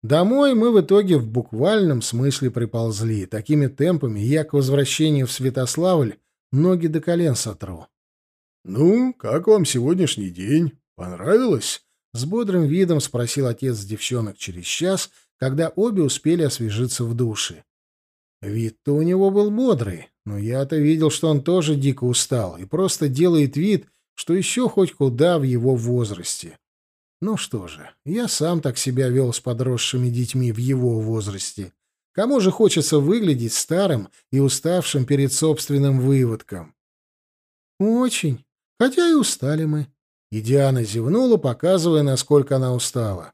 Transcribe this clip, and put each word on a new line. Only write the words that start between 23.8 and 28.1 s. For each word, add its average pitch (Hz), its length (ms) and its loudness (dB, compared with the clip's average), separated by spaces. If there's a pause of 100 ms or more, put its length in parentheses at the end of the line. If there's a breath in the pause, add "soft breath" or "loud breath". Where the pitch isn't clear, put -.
что - 200 -4
ещё 208 340 -2
хоть 190 240 0
куда 143 460 2
в 147 40 0
его 127 320 0
возрасте. 110 840 -4 (640)
Ну 208 160 -2
что 92 320 -8
же, 80 220 -20 (140)
я 208 240 -4